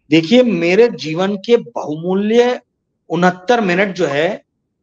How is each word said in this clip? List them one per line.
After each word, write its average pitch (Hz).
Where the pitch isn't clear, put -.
देखिए, 165
मेरे 190
जीवन 170
के 233
बहुमूल्य 202
उनहत्तर 180
minute 185
जो 170
है, 151